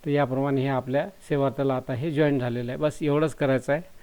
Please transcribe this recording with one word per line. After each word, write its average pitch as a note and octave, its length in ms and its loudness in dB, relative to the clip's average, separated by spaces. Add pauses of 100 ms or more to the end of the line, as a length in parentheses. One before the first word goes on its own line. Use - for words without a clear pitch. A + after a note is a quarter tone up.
तर D3+ 60 -4
याप्रमाणे C#3 500 2
हे C3+ 80 0
आपल्या C3+ 400 -2
सेवार्थाला C#3 680 -2
आता B2+ 160 -6
हे C3 180 -4
जॉईन C#3+ 280 2
झालेलं A#2+ 340 -4
आहे. C#3+ 60 -6
बस D3 240 -2
एवढंच D3+ 320 2
करायचं C3+ 380 0
आहे. D#3+ 100 0 (200)